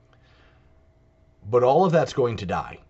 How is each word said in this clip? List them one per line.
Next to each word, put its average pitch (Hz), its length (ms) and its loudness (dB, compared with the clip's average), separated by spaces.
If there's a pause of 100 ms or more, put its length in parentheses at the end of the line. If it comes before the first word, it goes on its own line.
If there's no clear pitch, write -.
(1500)
But 120 140 2
all 147 240 4
of 165 60 0
that's 156 200 0
going 120 260 -2
to 101 80 -10
die. 82 320 -8 (120)